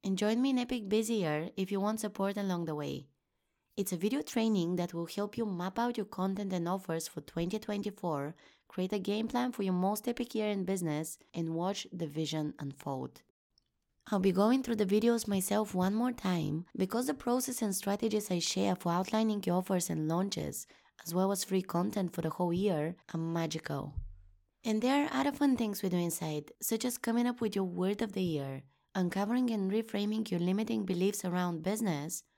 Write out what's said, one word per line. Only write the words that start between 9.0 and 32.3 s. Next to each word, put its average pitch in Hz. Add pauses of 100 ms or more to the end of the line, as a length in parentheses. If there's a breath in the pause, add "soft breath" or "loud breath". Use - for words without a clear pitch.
plan 247
for 214
your 190
most 196
epic 240
year 214
in 196
business, 165 (140)
and 165
watch 185
the 170
vision 151
unfold. 139 (880)
I'll 208
be 185
going 226
through 233
the 208
videos 220
myself 202
one 185
more 247
time 170 (120)
because 226
the 294
process 254
and 202
strategies 208
I 175
share 185
for 170
outlining 208
your 175
offers 185
and 156
launches, 165 (380 soft breath)
as 165
well 190
as 196
free 190
content 185
for 170
the 165
whole 175
year, 175 (180)
are 170
magical. 160 (680)
And 220
there 269
are 269
other 277
fun 277
things 208
we 190
do 175
inside, 160
such 226
as 247
coming 240
up 247
with 214
your 196
word 185
of 214
the 190
year, 139 (320 soft breath)
uncovering 208
and 196
reframing 214
your 170
limiting 208
beliefs 185
around 175
business 185 (160)